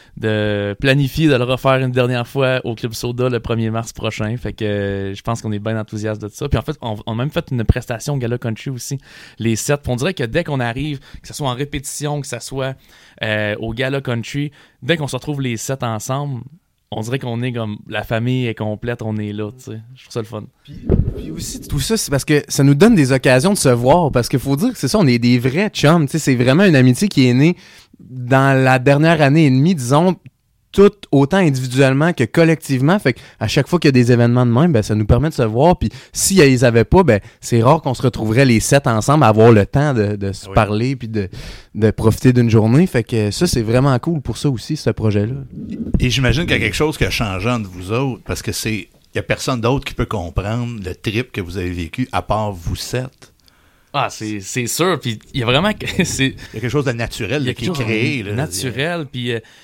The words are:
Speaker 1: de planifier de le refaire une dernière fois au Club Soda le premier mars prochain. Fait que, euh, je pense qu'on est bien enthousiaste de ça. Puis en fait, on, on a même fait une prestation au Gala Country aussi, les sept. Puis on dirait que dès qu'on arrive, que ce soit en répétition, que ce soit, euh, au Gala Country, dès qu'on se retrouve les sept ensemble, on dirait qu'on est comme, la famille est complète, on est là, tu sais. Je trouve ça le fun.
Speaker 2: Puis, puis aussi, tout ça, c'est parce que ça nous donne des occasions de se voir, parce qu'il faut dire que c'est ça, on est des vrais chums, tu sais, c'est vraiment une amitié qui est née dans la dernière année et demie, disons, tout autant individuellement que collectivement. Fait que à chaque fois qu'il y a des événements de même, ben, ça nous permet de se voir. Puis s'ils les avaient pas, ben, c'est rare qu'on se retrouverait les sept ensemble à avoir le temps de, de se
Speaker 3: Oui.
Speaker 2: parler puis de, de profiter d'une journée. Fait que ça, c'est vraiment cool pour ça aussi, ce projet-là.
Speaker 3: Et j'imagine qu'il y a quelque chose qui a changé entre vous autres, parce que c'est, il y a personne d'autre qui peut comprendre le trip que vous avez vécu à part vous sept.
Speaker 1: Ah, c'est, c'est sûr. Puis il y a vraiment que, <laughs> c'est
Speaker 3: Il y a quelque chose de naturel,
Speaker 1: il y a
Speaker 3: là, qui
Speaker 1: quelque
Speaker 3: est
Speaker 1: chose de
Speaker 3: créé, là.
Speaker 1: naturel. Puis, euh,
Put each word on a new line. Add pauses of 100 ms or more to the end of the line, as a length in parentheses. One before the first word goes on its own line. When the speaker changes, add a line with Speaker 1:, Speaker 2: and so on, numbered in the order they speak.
(160)
Speaker 1:
de
planifier
de
le
refaire
une
dernière
fois
au
Club
Soda
le
premier
mars
prochain.
Fait
que,
euh,
je
pense
qu'on
est
bien
enthousiaste
de
ça.
Puis
en
fait,
on, (100)
on
a
même
fait
une
prestation
au
Gala
Country
aussi, (400)
les
sept.
Puis
on
dirait
que
dès
qu'on
arrive, (220)
que
ce
soit
en
répétition,
que
ce
soit, (480)
euh,
au
Gala
Country, (320)
dès
qu'on
se
retrouve
les
sept
ensemble, (520)
on
dirait
qu'on
est
comme, (120)
la
famille
est
complète,
on
est
là,
tu
sais. (140)
Je
trouve
ça
le
fun. (220)
Speaker 2:
Puis, (420)
puis
aussi,
tout
ça,
c'est
parce
que
ça
nous
donne
des
occasions
de
se
voir,
parce
qu'il
faut
dire
que
c'est
ça,
on
est
des
vrais
chums,
tu
sais,
c'est
vraiment
une
amitié
qui
est
née (440)
dans
la
dernière
année
et
demie,
disons, (560)
tout (180)
autant
individuellement
que
collectivement.
Fait
que (200)
à
chaque
fois
qu'il
y
a
des
événements
de
même,
ben,
ça
nous
permet
de
se
voir.
Puis (240)
s'ils
les
avaient
pas,
ben, (200)
c'est
rare
qu'on
se
retrouverait
les
sept
ensemble
à
avoir
le
temps
de,
de
se
Speaker 3:
Oui.
Speaker 2:
parler
puis
de, (460)
de
profiter
d'une
journée.
Fait
que
ça,
c'est
vraiment
cool
pour
ça
aussi,
ce
projet-là. (640)
Speaker 3:
Et
j'imagine
qu'il
y
a
quelque
chose
qui
a
changé
entre
vous
autres,
parce
que
c'est, (240)
il
y
a
personne
d'autre
qui
peut
comprendre
le
trip
que
vous
avez
vécu
à
part
vous
sept. (600)
Speaker 1:
Ah,
c'est,
c'est
sûr.
Puis (160)
il
y
a
vraiment
que,
<laughs>
c'est
Speaker 3:
Il
y
a
quelque
chose
de
naturel,
Speaker 1:
il
y
a
Speaker 3:
là,
qui
Speaker 1:
quelque
Speaker 3:
est
Speaker 1:
chose
de
Speaker 3:
créé,
là.
Speaker 1:
naturel.
Puis,
euh, (240)